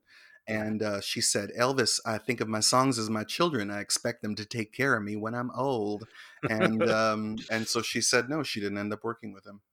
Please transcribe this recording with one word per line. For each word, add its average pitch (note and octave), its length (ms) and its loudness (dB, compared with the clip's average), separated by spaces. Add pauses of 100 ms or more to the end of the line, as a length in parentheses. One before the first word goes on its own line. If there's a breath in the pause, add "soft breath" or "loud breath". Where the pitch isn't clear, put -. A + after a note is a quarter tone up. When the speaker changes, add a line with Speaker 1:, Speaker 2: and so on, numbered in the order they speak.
(480 loud breath)
Speaker 1:
Yeah. G#2+ 220 -2
Speaker 2:
And, G#2+ 120 -2
uh, G2+ 180 0
she - 200 -4
said, G2+ 380 0
"Elvis, B2 480 2
I A2 120 0
think A#2+ 220 -2
of A2 80 0
my A2 120 -2
songs B2+ 380 4
as A2 120 -2
my G#2+ 140 -2
children. C3 460 0
I G2+ 100 -4
expect - 420 -2
them G#2+ 140 -2
to G#2+ 80 -6
take A2+ 280 -6
care C3+ 240 2
of G#2 60 -2
me G#2 140 -4
when A2 180 -4
I'm B2 160 -4
old." A2+ 560 0 (420 loud breath)
And, A2 380 2
Speaker 1:
<laughs> - 20 4
Speaker 2:
um, A2 600 2
and A2 180 0
so A#2 140 0
she - 180 -4
said A#2+ 280 2
no, D3+ 160 -2
she - 160 -4
didn't G2+ 180 -2
end G#2 140 -4
up G#2 120 -6
working A2+ 280 -8
with F#2+ 140 -20
him. G2+ 160 -18 (100)